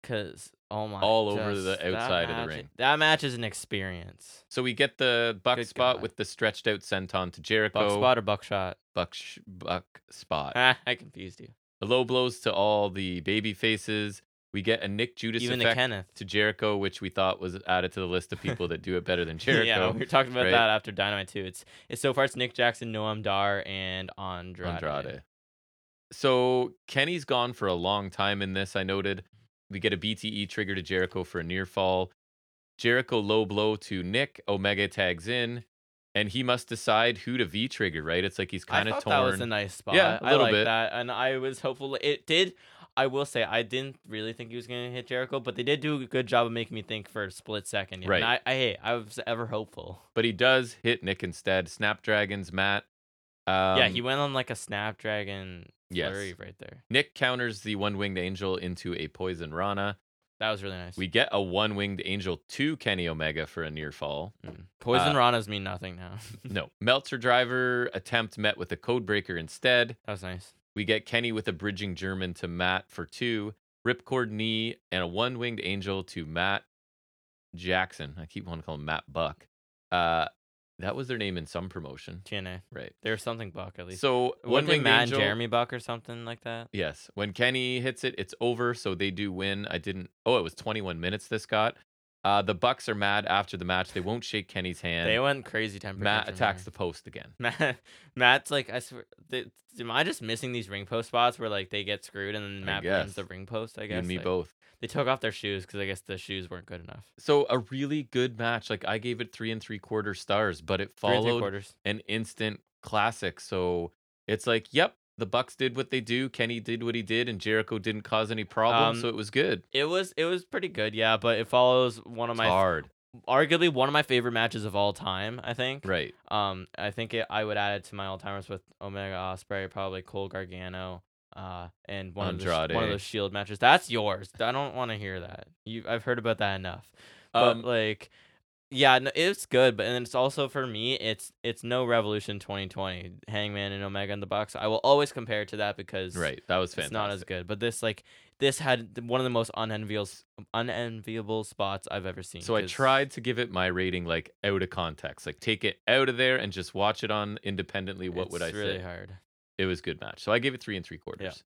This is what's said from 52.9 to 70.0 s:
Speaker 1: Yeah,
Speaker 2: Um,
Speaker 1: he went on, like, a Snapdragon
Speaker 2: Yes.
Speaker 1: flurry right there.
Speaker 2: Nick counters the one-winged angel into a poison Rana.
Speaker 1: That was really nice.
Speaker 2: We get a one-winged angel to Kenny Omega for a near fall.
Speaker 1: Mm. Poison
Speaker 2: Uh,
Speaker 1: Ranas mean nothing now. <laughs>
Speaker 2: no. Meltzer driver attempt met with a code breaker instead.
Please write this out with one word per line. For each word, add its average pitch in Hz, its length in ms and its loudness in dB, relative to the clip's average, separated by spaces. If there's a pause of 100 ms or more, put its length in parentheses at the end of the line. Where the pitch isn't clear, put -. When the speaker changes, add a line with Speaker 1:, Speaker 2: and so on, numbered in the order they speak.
Speaker 1:
Yeah, 95 380 6
Speaker 2:
Um, 95 80 2
Speaker 1:
he 120 80 -2
went 131 180 0
on, 143 140 0
like, 127 160 -2
a 117 60 -4
Snapdragon 101 1120 -6 (200)
Speaker 2:
Yes. 85 220 -2
Speaker 1:
flurry 98 260 -6
right 92 220 -16
there. - 300 -18
Speaker 2:
Nick 135 260 0
counters 123 460 -2
the 107 140 -4
one-winged 98 420 -2
angel 92 400 -2
into 90 380 -4
a 78 120 -6
poison 85 460 -6
Rana. 98 440 -2 (420)
Speaker 1:
That 110 120 0
was 101 100 -4
really 95 160 -8
nice. 90 200 -12
Speaker 2:
We 92 100 -4
get 113 240 4
a 101 100 2
one-winged 101 640 0
angel 92 440 -4
to 147 280 -2
Kenny 95 300 0
Omega 78 400 -2
for 82 160 -8
a 78 80 -6
near 76 200 -8
fall. 76 420 -6 (120)
Speaker 1:
Mm. - 200 -16 (140)
Poison 120 360 4
Speaker 2:
Uh, 135 40 4
Speaker 1:
Ranas 120 280 4
mean 104 160 -6
nothing 95 320 -8
now. 90 220 -14 (140)
<laughs> 107 120 -18
Speaker 2:
no. 98 260 -4 (120)
Meltzer 131 360 2
driver 123 760 2
attempt 110 440 -2
met 104 200 2
with 90 140 -6
a 87 60 -4
code 117 280 0
breaker 101 320 0
instead. 120 580 2 (100)